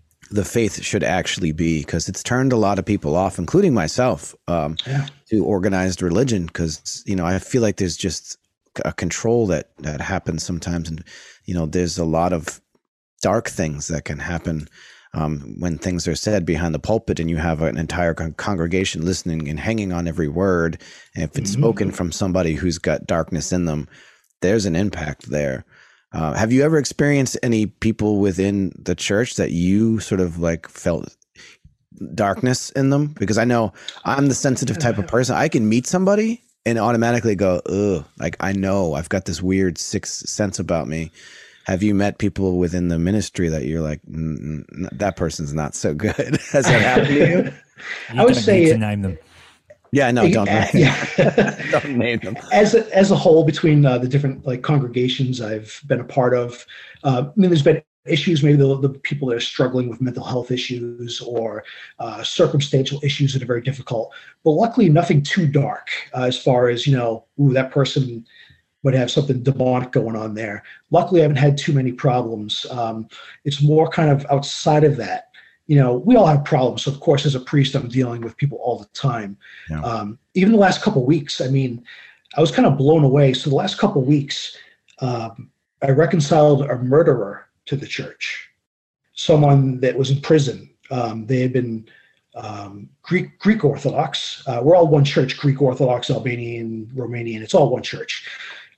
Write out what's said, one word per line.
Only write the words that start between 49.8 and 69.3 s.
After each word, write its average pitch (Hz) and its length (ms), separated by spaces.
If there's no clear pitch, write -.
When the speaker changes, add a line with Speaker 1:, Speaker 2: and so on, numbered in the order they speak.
Speaker 1:
Yeah, 135 180
no, 120 200
don't 107 160
Speaker 2:
Yeah, 104 260
Speaker 1:
name 165 100
Speaker 2:
yeah. - 480
Speaker 1:
them. - 340
<laughs> - 60
Don't 143 280
name 120 220
them. - 160
Speaker 2:
As 208 220
a, 226 220
as 190 140
a 180 60
whole, 160 280
between, 151 420
uh, 123 120
the 127 100
different, 135 380
like, 127 160
congregations 127 800
I've 110 440
been 117 140
a - 40
part 123 300
of, 120 320
uh, 131 220
I 143 140
mean, 185 100
there's 160 120
been 156 200
issues, 156 360
maybe 147 140
the, 139 240
the 135 80
people 139 400
that 117 80
are 117 40
struggling 127 480
with 113 120
mental 123 240
health 120 260
issues 120 680
or, 113 440
uh, 113 240
circumstantial 139 800
issues 139 320
that 131 80
are 113 40
very 120 160
difficult, 123 500
but 160 80
luckily 220 360
nothing 156 340
too 165 240
dark, 135 420
uh, 127 60
as 123 160
far 123 300
as, 117 180
you 139 100
know, 117 280
"Ooh, 139 120
that 131 180
person 123 540
would 135 120
have 127 160
something 139 320